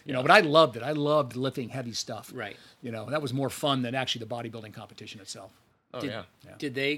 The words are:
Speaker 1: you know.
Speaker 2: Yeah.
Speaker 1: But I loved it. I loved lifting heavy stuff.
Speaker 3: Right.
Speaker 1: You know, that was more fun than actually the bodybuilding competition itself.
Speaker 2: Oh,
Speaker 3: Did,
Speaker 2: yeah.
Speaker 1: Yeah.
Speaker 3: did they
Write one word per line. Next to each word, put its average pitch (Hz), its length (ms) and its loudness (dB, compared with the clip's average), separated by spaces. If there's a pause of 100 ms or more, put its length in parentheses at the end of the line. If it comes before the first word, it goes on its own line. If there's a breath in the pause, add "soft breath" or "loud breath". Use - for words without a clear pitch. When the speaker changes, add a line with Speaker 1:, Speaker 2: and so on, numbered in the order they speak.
Speaker 1:
you 147 80 -6
know. 127 60 0
Speaker 2:
Yeah. 131 80 2
Speaker 1:
But 165 40 8
I 208 80 12
loved 151 380 6
it. 110 60 -8
I 147 100 -2
loved 147 420 2
lifting 127 320 -4
heavy 123 240 -8
stuff. - 420 -10
Speaker 3:
Right. 110 220 -10 (260 loud breath)
Speaker 1:
You 120 100 -8
know, 110 180 -8
that 151 120 -2
was 131 120 -4
more 135 160 0
fun 139 320 0
than 123 140 -4
actually 127 280 -4
the 110 100 -8
bodybuilding 113 400 -10
competition 107 460 -16
itself. 95 320 -14 (420)
Speaker 2:
Oh, 127 80 -8
Speaker 3:
Did, 139 100 -4
Speaker 2:
yeah. 95 120 -8 (220)
Speaker 1:
Yeah. - 140 -20
Speaker 3:
did 135 160 -6
they 139 220 0